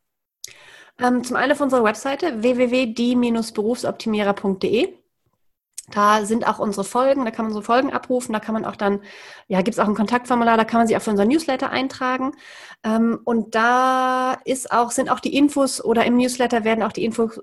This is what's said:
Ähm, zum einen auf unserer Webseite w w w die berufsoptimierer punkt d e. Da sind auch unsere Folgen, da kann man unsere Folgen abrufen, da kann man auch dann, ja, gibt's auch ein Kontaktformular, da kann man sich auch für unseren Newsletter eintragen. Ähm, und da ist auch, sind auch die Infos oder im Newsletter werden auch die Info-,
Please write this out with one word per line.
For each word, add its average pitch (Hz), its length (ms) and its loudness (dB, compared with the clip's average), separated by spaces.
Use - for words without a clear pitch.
Ähm, 247 260 0
zum 247 120 -6
einen 277 160 2
auf 285 80 -2
unserer 254 240 2
Webseite 269 580 -2
w 247 140 2
w 247 140 2
w 254 240 2
die 240 200 0
berufsoptimierer 214 800 -2
punkt 196 300 -4
d 190 60 0
e. - 140 -6
Da 208 320 4
sind 220 240 0
auch 220 100 0
unsere 202 240 -2
Folgen, 269 420 0
da - 60 -2
kann 226 140 -6
man 220 80 -4
unsere 208 120 -6
Folgen 262 280 2
abrufen, 247 400 -4
da 214 80 -2
kann 220 140 -4
man 220 100 -2
auch 202 100 -8
dann, 202 280 0
ja, 190 160 2
gibt's 202 160 -2
auch 202 80 2
ein 208 80 2
Kontaktformular, 233 600 2
da 220 80 4
kann 226 160 0
man 233 80 4
sich - 80 2
auch - 60 -2
für 220 100 -4
unseren 202 160 4
Newsletter 277 420 0
eintragen. 262 640 -4
Ähm, 226 420 0
und 226 300 -2
da 254 920 2
ist - 280 -4
auch, 226 180 2
sind 262 200 -2
auch - 100 -2
die - 160 -4
Infos 277 480 2
oder 226 200 2
im 240 120 2
Newsletter 247 480 2
werden 220 180 0
auch 214 80 -2
die - 140 -6
Info-, 226 380 -2